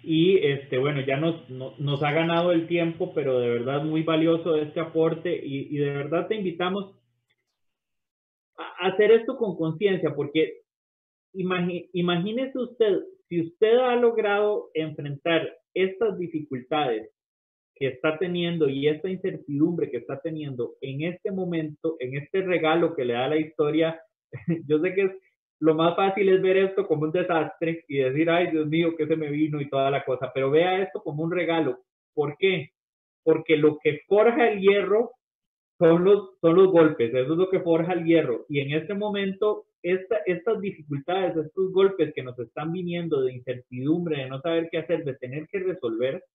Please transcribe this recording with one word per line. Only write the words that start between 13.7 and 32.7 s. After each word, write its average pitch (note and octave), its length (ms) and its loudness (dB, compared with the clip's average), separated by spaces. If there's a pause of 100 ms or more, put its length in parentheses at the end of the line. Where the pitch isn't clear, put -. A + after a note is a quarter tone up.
ha B3 180 4
logrado G#3 760 2
enfrentar D#3 840 -2 (160)
estas F#3+ 440 0
dificultades D3 920 -4 (680)
que C3+ 120 -2
está D#3 300 0
teniendo E3+ 500 0
y C#3 200 0
esta D#3 220 -2
incertidumbre D#3+ 840 -2
que B2 60 -6
está C3+ 220 -8
teniendo C#3 640 -8
en C3+ 220 -8
este F3+ 280 -6
momento, E3 680 -4
en C3 180 -8
este F3+ 240 -4
regalo E3 540 2
que B2+ 100 -2
le A#2+ 80 0
da B2+ 140 0
la D3+ 100 0
historia, D#3 640 0 (300)
<laughs> D#3+ 360 -4
yo D3+ 120 2
sé F3+ 160 0
que G3 80 2
es, F#3+ 80 0 (480)
lo D#3 160 4
más E3+ 200 2
fácil G3 340 2
es F#3+ 120 6
ver F#3+ 160 4
esto F#3+ 300 0
como D3+ 160 0
un D#3 80 -2
desastre E3 760 -2
y C#3 100 -2
decir, C#3 320 2
"Ay, E3+ 220 2
Dios D#3 160 0
mío, E3 280 2
¿qué D3+ 120 -2
se D#3 80 2
me D#3 140 -6
vino?", D3+ 300 -2
y C#3 100 -6
toda C3+ 200 0
la C3 160 0
cosa, B2+ 280 -4
pero C3+ 180 0
vea F3+ 300 4
esto F#3+ 200 -6
como D#3 220 -6
un E3 80 -2
regalo. D#3+ 480 -2 (340)
¿Por D3 240 -4
qué? F#3 340 -2 (520)